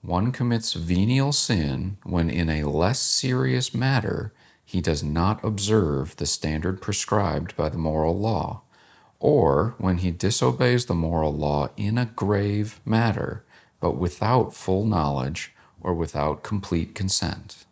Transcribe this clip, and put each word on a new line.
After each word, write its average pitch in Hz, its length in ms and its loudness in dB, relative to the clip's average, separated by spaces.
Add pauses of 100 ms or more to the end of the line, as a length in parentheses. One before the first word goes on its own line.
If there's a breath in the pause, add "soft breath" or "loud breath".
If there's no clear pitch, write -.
"One 95 320 0
commits 120 400 -2
venial 104 580 2
sin 85 720 0
when 85 260 0
in 82 200 0
a 76 160 0
less 80 340 2
serious 127 720 0
matter 120 600 0 (320 soft breath)
he 90 160 -2
does 78 200 0
not 85 440 0
observe 98 720 0
the - 80 -4
standard 80 560 -2
prescribed 90 720 -2
by 78 140 0
the 80 80 -6
moral 80 420 0
law, 104 440 -2 (580 soft breath)
or 110 560 4
when 90 220 0
he 90 120 0
disobeys 123 760 2
the - 60 -2
moral 80 400 0
law 73 440 0
in 107 200 0
a 117 200 -2
grave 104 680 -2
matter, - 600 0 (340 soft breath)
but 76 160 0
without 104 580 0
full 95 320 -2
knowledge 73 680 -2 (260 soft breath)
or 92 140 -2
without 76 500 -2
complete 90 500 -4
consent." - 800 -4